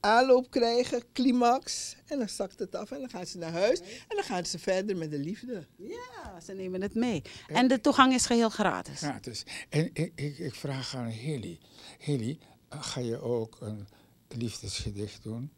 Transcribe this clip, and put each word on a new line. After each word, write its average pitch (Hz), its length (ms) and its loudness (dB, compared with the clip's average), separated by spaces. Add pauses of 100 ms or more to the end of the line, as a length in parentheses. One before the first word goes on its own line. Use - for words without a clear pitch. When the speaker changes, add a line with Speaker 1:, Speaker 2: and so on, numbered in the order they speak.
Speaker 1:
aanloop 254 500 6
krijgen, 240 520 2 (100)
climax, 247 840 2 (100)
en 294 120 -4
dan 220 100 -2
zakt - 300 -8
het 190 160 -6
af 196 160 -8
en 269 80 -10
dan 262 120 -10
gaan 180 160 -10
ze - 120 -12
naar 165 140 -6
huis 202 280 4
en - 360 -10
dan 403 80 -2
gaan 180 220 -2
ze 180 120 -6
verder 190 380 0
met 160 140 -4
de 147 80 -4
liefde. 185 480 -8 (100)
Speaker 2:
Ja, 339 680 -14
ze 202 80 -12
nemen 185 300 -6
het 202 120 -4
mee. 226 280 2 (240)
Speaker 3:
Eh, 151 100 -2
Speaker 2:
En 254 120 6
de 254 120 4
toegang 262 340 8
is 247 120 2
geheel 233 220 6
gratis? 143 500 -2
Speaker 3:
Gratis. 120 440 -6 (260)
En 160 240 0
ik, 156 220 -4
ik, 143 240 -6
ik 165 160 -8
vraag 135 420 -6
aan 123 120 -4
Heli. 113 500 -6 (400)
Heli, 120 400 -4 (300)
eh, 147 140 -12
ga - 180 -6
je 113 200 -4
ook 113 400 -4
een 104 260 -10 (420)
liefdesgedicht 104 920 -8
doen? 117 360 -10